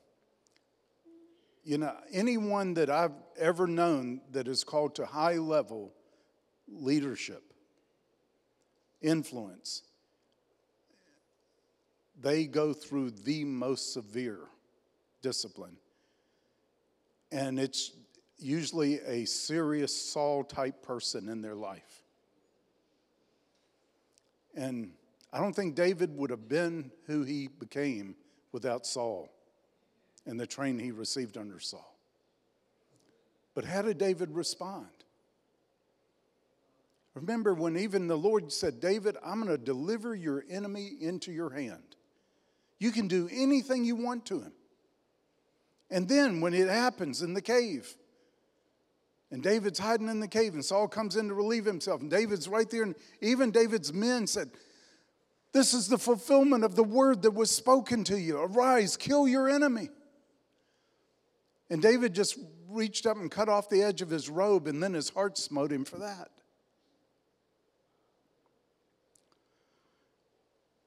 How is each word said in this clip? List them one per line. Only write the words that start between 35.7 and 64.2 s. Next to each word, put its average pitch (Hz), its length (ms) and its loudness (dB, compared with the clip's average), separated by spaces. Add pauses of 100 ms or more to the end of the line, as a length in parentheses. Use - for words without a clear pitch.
Remember 202 400 0
when 165 220 0
even 190 300 0
the 165 120 2
Lord 190 340 2
said, 131 280 -2
"David, 196 440 0
I'm 196 160 -4
gonna 185 160 0
deliver 165 580 -4
your 147 360 -4
enemy 202 400 -8 (100)
into 170 320 -6
your 160 180 -6
hand. 123 460 -10 (840)
You 226 120 0
can 208 180 -2
do 175 220 0
anything 254 540 2
you 233 120 0
want 240 300 -4
to 170 140 -4
him." - 120 -14 (1400)
And 185 180 0
then 254 320 4
when 170 120 2
it 185 160 4
happens 190 540 0
in 170 100 -4
the 196 80 -4
cave, 220 560 0 (1300)
and 127 120 -8
David's 202 360 0
hiding 220 300 0
in 220 120 -2
the 208 80 -6
cave, 220 260 2
and 143 100 -4
Saul 202 240 2
comes 202 280 -4
in 214 120 0
to 202 60 -4
relieve 214 300 0
himself, 180 360 -2
and 151 100 -8
David's 196 380 0
right 220 200 0
there, 226 140 -2
and 196 120 -2 (260)
even 240 320 2
David's 214 400 4
men 226 340 0
said, 156 240 -4 (1000)
"This 269 200 6
is 226 160 0
the 226 100 4
fulfillment 254 640 6
of 196 100 0
the 220 100 8
word 240 380 6
that 220 80 6
was 214 200 2
spoken 240 540 4
to 196 160 0
you. 160 180 0
Arise, 220 580 4
kill 285 320 4
your 262 200 4
enemy." 277 400 2 (1800)
And 165 140 -2
David 233 320 6
just 190 240 0 (300)
reached 220 380 -4
up 220 100 2
and 185 120 -6
cut 208 200 0
off 202 200 2
the 196 140 6
edge 196 180 0
of 180 80 -6
his 147 220 -4